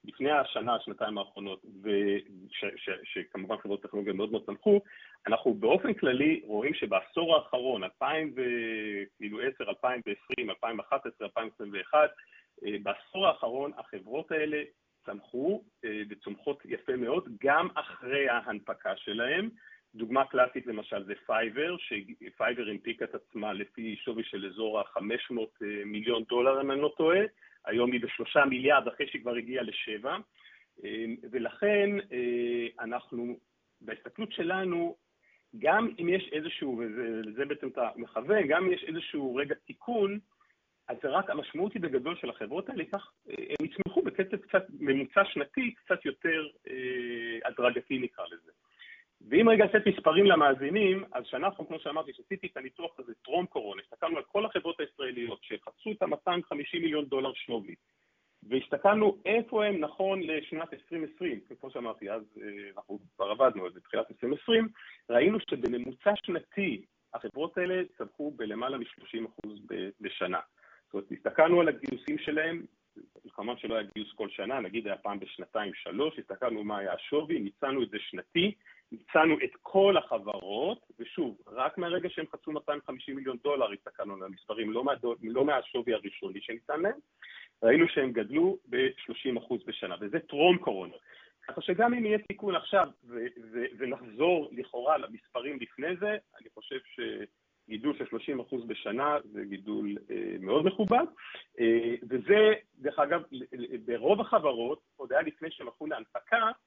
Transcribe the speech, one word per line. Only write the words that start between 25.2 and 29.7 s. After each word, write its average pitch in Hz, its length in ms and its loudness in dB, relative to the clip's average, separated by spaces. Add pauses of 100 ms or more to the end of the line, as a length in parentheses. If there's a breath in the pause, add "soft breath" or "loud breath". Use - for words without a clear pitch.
מאות, 113 320 -6
אה, 104 220 -6
מיליון 110 400 -2
דולר, 131 360 4
אם 139 100 0
אני 139 100 0
לא 147 160 0
טועה. 170 240 6 (440 soft breath)
היום 120 280 2
היא 123 80 0
בשלושה 120 440 2
מיליארד, 131 440 4
אחרי 139 200 -4
שהיא 127 140 -8
כבר 120 120 -2
הגיעה 120 280 -4
לשבע. 110 540 -6 (680 soft breath)